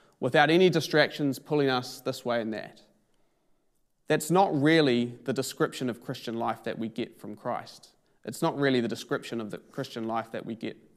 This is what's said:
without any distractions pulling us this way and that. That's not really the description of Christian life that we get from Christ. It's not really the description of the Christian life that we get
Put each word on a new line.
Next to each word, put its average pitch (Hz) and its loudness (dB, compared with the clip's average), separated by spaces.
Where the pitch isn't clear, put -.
without 147 6
any 180 8
distractions 147 2
pulling 147 0
us 127 -4
this - -6
way 120 0
and 110 -4
that. - -12
That's 151 0
not 170 4
really 131 4
the 135 -2
description 131 -4
of 110 -8
Christian - -8
life 113 -4
that 110 -6
we 113 -4
get - -8
from 104 -14
Christ. - -10
It's - -10
not 156 0
really 135 4
the 117 0
description - -6
of 104 -8
the 110 -10
Christian 120 -8
life 113 -4
that - -8
we 113 -8
get - -10